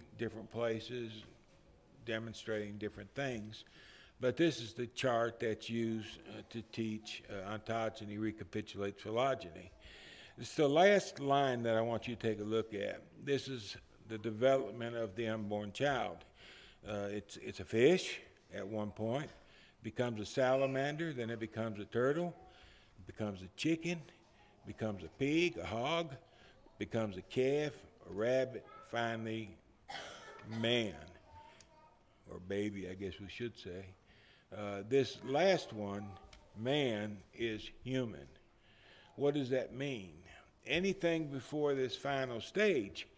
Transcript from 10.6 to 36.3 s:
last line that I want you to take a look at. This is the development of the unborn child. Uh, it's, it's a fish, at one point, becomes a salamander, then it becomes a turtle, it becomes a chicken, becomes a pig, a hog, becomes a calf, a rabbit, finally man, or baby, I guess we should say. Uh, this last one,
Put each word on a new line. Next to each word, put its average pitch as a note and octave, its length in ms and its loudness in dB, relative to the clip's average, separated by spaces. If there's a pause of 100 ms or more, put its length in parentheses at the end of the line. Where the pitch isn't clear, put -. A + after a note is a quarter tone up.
last F#3 520 6
line C#3 440 4
that A2+ 120 4
I A2+ 60 6
want A#2 260 0
you A#2+ 80 -4
to A#2 120 -2
take G#2 120 2
a G#2 40 -4
look G#2+ 300 0
at. G2 300 -2 (200)
This C3+ 240 0
is A#2+ 300 -8 (300)
the A2 100 -4
development A#2 800 2
of A2 200 -2
the A2+ 120 0
unborn G#2 460 -2
child. A#2 520 0 (600)
Uh, G2+ 240 -2
it's, G#2 260 -6
it's - 220 -8
a F#2 60 -6
fish, C#3+ 540 6 (340)
at G2 140 -6
one G#2 240 -2
point, A2+ 380 -2 (520)
becomes A2+ 400 -2
a - 40 -4
salamander, C3+ 880 2
then A#2 160 -4
it A2+ 100 -4
becomes A2 400 -4
a G2+ 60 -8
turtle, D3 480 2 (680)
it F#2 80 -16
becomes G2+ 340 -4
a F#2 160 -10
chicken, E3 420 0 (680)
becomes G#2 380 -4
a E2 60 -12 (100)
pig, E3 380 4
a F2 80 -4
hog, C#3 500 -2 (600)
becomes G#2+ 400 -2
a F2+ 60 -6
calf, C#3+ 500 2 (360)
a F#2+ 40 -10
rabbit, A#2+ 520 2 (240)
finally A2+ 680 -2 (1040)
man, A2+ 340 2 (1400)
or F2 160 -10
baby, G2 420 0
I F#2+ 40 -8
guess F#2+ 260 -6
we G2 100 -10
should A#2 280 -6
say. F#2+ 280 -8 (720)
Uh, G2+ 320 -4
this C3 380 4
last D#3 480 4
one, G2+ 320 -4 (520)